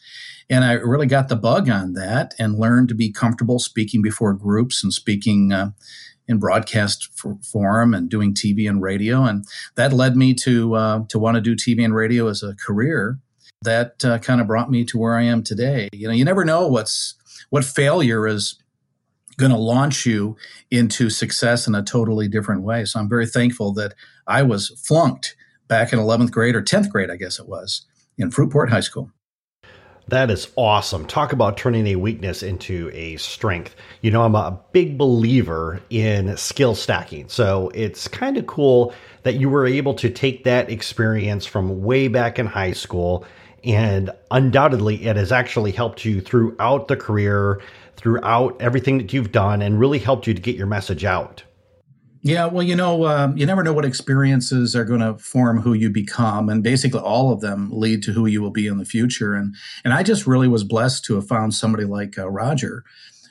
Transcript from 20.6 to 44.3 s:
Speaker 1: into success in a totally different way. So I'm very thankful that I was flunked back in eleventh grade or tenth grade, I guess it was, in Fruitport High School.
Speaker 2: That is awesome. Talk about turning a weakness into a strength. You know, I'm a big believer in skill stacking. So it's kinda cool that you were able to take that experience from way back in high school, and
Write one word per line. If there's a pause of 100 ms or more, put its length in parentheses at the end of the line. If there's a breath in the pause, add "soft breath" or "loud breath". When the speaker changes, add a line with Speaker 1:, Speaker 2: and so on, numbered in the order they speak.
Speaker 1:
into
success
in
a
totally
different
way.
So
I'm
very
thankful
that (320 loud breath)
I
was (160)
flunked (320 soft breath)
back
in
eleventh
grade
or
tenth
grade,
I
guess
it
was, (320)
in
Fruitport
High
School. (960 loud breath)
Speaker 2:
That
is
awesome.
Talk
about
turning
a
weakness
into
a
strength. (280 loud breath)
You
know,
I'm
a (100)
big
believer
in
skill
stacking.
So
it's
kinda
cool (300 loud breath)
that
you
were
able
to
take
that
experience
from
way
back
in
high
school, (380 loud breath)
and (220)